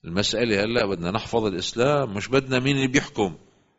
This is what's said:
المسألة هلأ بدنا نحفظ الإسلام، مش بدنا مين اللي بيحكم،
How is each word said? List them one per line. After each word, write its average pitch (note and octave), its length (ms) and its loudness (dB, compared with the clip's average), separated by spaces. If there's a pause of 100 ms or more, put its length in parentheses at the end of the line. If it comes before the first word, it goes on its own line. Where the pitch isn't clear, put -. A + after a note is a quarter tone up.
المسألة G2+ 600 0
هلأ A#2 220 0
بدنا F2+ 240 -4
نحفظ A2 340 0
الإسلام، A2+ 680 0
مش G2+ 140 -6
بدنا C3 300 2
مين C3+ 180 2
اللي C3+ 100 2
بيحكم، B2 520 0 (400)